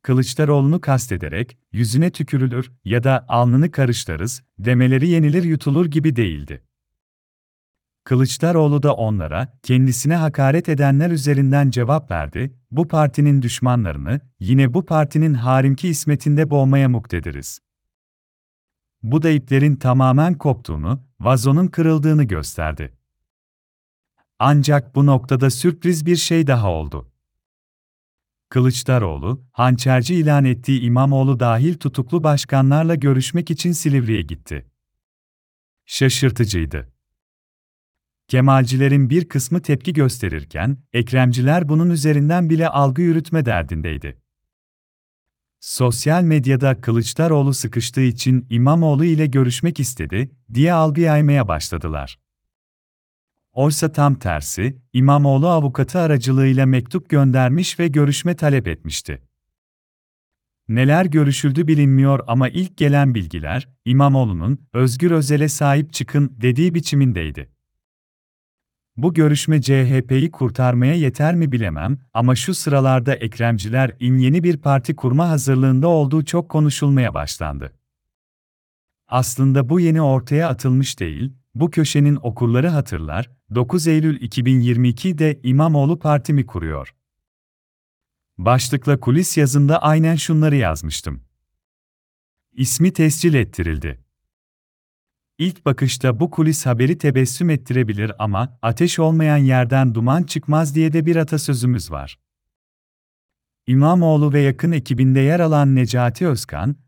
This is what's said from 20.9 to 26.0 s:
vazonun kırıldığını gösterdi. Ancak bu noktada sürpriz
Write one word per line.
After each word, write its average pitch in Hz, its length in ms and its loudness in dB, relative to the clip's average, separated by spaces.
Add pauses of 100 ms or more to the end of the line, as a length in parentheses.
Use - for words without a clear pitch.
vazonun 135 480 2
kırıldığını 156 560 2
gösterdi. 78 720 -6 (1500)
Ancak 143 560 2
bu 139 100 4
noktada 131 440 2
sürpriz 170 560 -2